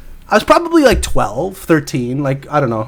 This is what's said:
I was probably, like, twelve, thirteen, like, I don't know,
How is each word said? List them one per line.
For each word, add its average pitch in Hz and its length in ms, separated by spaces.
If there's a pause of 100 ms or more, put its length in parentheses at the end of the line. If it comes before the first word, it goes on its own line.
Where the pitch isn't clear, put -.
(280)
I - 80
was - 80
probably, 330 400
like, 226 180
twelve, - 560
thirteen, 139 640
like, 139 280
I 147 100
don't 131 100
know, 110 180